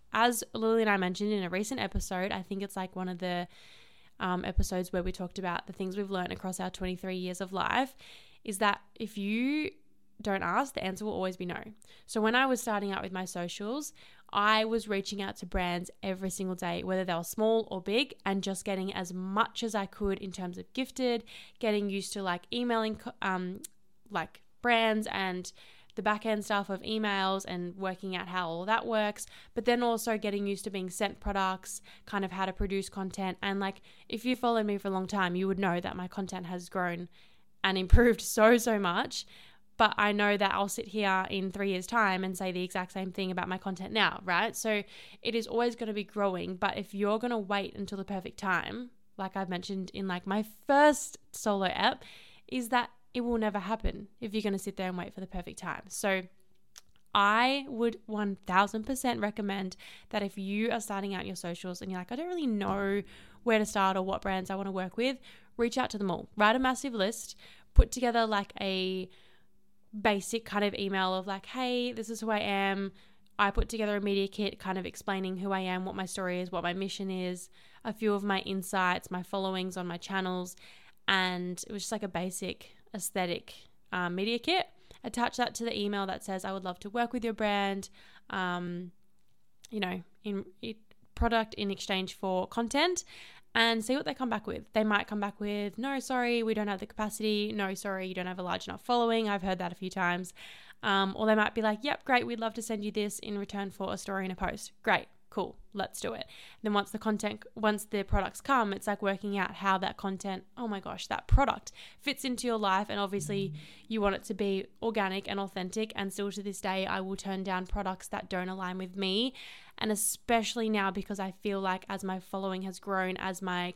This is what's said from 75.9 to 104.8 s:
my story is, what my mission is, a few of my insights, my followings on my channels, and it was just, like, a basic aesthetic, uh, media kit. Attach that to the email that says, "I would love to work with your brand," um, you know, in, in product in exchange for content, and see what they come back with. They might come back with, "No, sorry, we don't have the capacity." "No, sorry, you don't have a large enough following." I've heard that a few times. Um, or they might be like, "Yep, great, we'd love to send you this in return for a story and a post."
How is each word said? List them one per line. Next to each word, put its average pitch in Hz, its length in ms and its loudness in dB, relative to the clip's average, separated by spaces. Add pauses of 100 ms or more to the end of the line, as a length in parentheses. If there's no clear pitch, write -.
my 190 100 -4
story 180 360 -2
is, 180 100 -6
what 175 100 -2
my 175 120 0
mission 190 360 -4
is, 180 400 -4 (340)
a 220 80 -4
few 214 220 2
of 202 100 0
my 196 180 0
insights, 185 680 0
my 180 140 -4
followings 190 540 -2
on 180 100 -4
my 175 100 -6
channels, 180 580 -2 (520)
and 180 600 2
it - 60 -10
was 202 80 -6
just, - 100 -6
like, 214 120 -2
a 233 40 -2
basic 185 680 -6 (160)
aesthetic, 180 640 -4 (380)
uh, 180 180 0
media 208 300 0
kit. 339 280 2 (360)
Attach 240 340 -2
that 247 160 0
to 233 100 -6
the 233 160 -2
email 202 280 0
that - 160 -6
says, 190 200 -4
"I 190 80 -4
would 190 120 -6
love 180 160 -6
to 208 100 -12
work 240 240 0
with 233 100 -2
your 226 100 0
brand," 202 560 0 (420)
um, 180 600 -2 (800)
you 214 100 -4
know, 180 220 -2 (220)
in, 208 200 -2 (200)
in 226 120 -6 (380)
product 226 400 4
in 202 160 -2
exchange 190 460 -2
for 190 320 0
content, 285 560 0 (500)
and 226 320 4
see 254 100 2
what 294 100 0
they 277 100 -2
come 254 140 -2
back 214 180 -2
with. - 160 -4 (100)
They 220 100 4
might 208 220 4
come 208 140 -4
back 202 200 -4
with, 208 380 -4
"No, 269 220 -2
sorry, 240 420 2
we 220 140 2
don't 214 120 0
have 196 120 -2
the 214 80 -8
capacity." 214 640 0
"No, 196 240 -2
sorry, 190 320 -4
you 185 80 -6
don't 185 100 -4
have 180 140 -6
a 180 40 -4
large 185 240 -4
enough 185 160 -8
following." 226 460 4
I've 196 140 0
heard 190 160 0
that 175 120 -4
a 175 40 -12
few 185 160 -6
times. 180 420 0 (480)
Um, 196 340 4
or 220 120 2
they 214 80 8
might 214 180 4
be 226 80 0
like, 214 220 2
"Yep, - 220 -2
great, 247 200 4
we'd 233 140 -4
love 226 160 -2
to 233 80 -6
send 214 200 -4
you 208 80 -4
this 208 280 -2
in 202 180 -6
return 202 320 -6
for 190 240 -4
a 196 40 -4
story 190 280 -4
and 190 60 -4
a 180 40 -6
post." - 360 -4 (100)